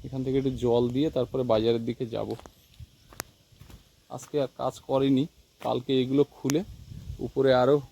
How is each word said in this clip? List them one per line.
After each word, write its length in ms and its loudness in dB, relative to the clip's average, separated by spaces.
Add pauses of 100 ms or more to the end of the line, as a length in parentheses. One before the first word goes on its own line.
এখান 180 -6
থেকে 160 0
একটু 120 0 (120)
জল 200 4 (120)
দিয়ে 200 2
তারপরে 260 -2 (100)
বাজারের 360 2
দিকে 160 -6 (100)
যাব। 140 -4 (1900)
আজকে 280 -10
আর 60 -8 (100)
কাজ 140 -4 (140)
করেনি, 360 2 (420)
কালকে 260 -2 (100)
এগুলো 200 2 (120)
খুলে 260 0 (640)
উপরে 240 2 (120)
আরও 140 6 (160)